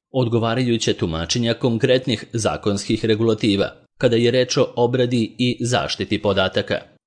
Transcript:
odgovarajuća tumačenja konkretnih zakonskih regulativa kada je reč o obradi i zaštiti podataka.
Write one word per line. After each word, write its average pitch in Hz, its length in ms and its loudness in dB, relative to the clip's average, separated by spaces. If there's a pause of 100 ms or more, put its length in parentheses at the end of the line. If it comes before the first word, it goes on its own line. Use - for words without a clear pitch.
(120)
odgovarajuća 117 840 0
tumačenja 98 600 -2
konkretnih 127 800 0
zakonskih 104 720 -2
regulativa 107 680 0 (260)
kada 117 180 2
je 117 160 4
reč 127 260 0
o 123 180 2
obradi 123 640 0
i 123 280 0
zaštiti 98 560 -2
podataka. 95 540 0 (320)